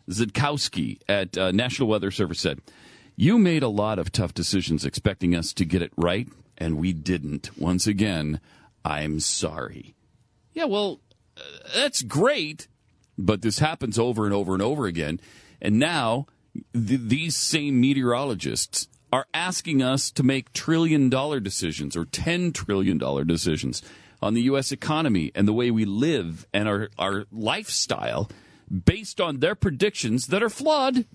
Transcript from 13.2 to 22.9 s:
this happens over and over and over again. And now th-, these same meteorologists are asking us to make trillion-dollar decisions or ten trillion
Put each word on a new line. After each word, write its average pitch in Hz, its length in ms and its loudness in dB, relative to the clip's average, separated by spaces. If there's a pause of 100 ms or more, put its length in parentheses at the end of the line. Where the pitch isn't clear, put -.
this 110 160 0
happens 139 400 0
over 113 260 2
and 101 80 2
over 95 200 2
and 92 80 2
over 131 240 0
again. 82 360 -2 (400)
And 107 180 4
now 139 460 2 (480)
th-, 120 300 0
these 143 340 0
same 147 420 2
meteorologists 123 1080 0 (240)
are 131 200 0
asking 170 480 -2
us 131 300 0
to 143 120 0
make 131 280 2
trillion-dollar 151 880 2
decisions 80 560 -6
or 85 100 -2
ten 175 460 -2
trillion 95 460 0